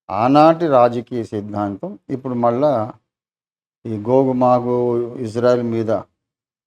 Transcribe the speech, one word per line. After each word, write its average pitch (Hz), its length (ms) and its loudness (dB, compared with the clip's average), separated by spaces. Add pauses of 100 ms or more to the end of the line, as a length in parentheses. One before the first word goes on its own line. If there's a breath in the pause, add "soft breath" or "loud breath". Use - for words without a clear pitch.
(100)
ఆనాటి 147 560 4
రాజకీయ 120 580 2
సిద్ధాంతం 101 760 -8 (120)
ఇప్పుడు 127 240 -8
మళ్ళా 120 580 0 (920)
ఈ 110 100 -6
గోగు 127 360 2
మాగు 123 840 0
ఇజ్రాయెల్ 120 460 0
మీద 113 380 -2 (680)